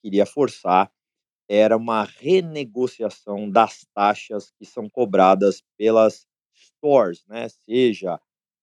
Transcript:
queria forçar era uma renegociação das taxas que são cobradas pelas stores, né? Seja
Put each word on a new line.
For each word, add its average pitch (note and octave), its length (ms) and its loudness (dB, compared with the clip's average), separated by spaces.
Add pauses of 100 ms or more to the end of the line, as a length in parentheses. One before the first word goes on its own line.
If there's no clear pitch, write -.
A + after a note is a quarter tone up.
queria G2+ 240 0
forçar G2+ 640 -2 (580)
era G#2+ 280 2
uma A2+ 280 -2
renegociação B2 1500 -6
das A2 420 0
taxas G#2 640 -4
que G#2+ 80 -20
são G#2+ 240 -14
cobradas F#2+ 760 2 (120)
pelas A2 480 2 (300)
stores, B2 720 -2
né? A2+ 220 -12
Seja G#2+ 720 -2 (420)